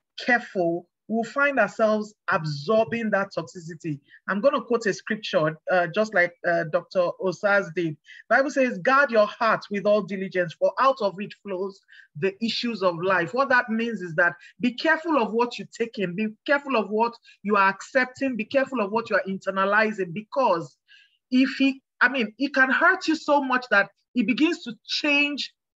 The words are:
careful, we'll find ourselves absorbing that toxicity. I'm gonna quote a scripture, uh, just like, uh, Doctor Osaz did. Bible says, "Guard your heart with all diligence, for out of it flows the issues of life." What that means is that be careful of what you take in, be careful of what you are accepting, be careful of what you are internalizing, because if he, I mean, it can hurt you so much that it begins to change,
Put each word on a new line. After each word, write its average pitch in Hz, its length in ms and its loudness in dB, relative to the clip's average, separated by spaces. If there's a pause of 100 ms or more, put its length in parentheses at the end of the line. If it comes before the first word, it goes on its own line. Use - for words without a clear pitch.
(180)
careful, 180 720 0 (240)
we'll 226 140 0
find 277 340 0
ourselves 214 560 0 (140)
absorbing 214 800 0
that 196 280 0
toxicity. 165 600 -8 (300)
I'm 190 100 -2
gonna 277 220 2
quote 233 240 -2
a 185 80 2
scripture, 170 640 -2 (120)
uh, 175 240 2
just 214 200 0
like, 175 200 2 (160)
uh, 170 220 2
Doctor 175 380 0 (100)
Osaz 190 460 0 (100)
did. 165 220 -2 (320)
Bible 269 200 4
says, 247 280 0
"Guard 262 340 2
your 214 160 6
heart 208 420 0
with 202 160 -4
all 208 180 4
diligence, 180 500 -4
for 185 260 0
out 262 220 4
of 190 180 -2
it 190 140 -10 (100)
flows 190 380 -8 (340)
the 190 260 -2
issues 226 400 -4
of 180 200 2
life." 180 320 0
What 254 160 0
that 247 200 2
means 226 320 -4
is 170 140 -10
that 175 200 2 (260)
be 240 100 0
careful 320 500 0
of 208 120 -2
what 240 260 -2
you 175 80 -14 (120)
take 233 200 -6
in, 175 160 -4
be 214 140 -2 (160)
careful 285 320 0
of 202 120 -2
what 226 240 0 (300)
you 208 140 2
are 190 100 6
accepting, 254 720 -2
be 214 80 -6
careful 269 340 0
of 196 140 -2
what 226 160 -2
you 196 80 2
are 185 100 -2
internalizing, 196 880 0
because 202 640 -2 (520)
if 262 280 2
he, 269 240 0 (180)
I 240 80 4
mean, 254 320 -2
it 294 140 -4
can 269 180 2
hurt 359 380 2
you 311 60 2
so 294 280 0
much 247 260 -2
that 202 200 2 (260)
it 226 120 0
begins 294 360 0
to 240 80 -10 (140)
change, 294 680 -2 (240)